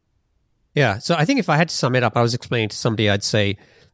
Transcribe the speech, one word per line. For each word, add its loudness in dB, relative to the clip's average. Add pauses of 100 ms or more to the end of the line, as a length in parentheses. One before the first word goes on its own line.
(760)
Yeah. 2
So -2
I 2
think 2
if -2
I 2
had 2
to -8
sum 0
it 2
up, 0
I 4
was 2
explaining -4
to -12
somebody, 0
I'd 0
say 0 (360)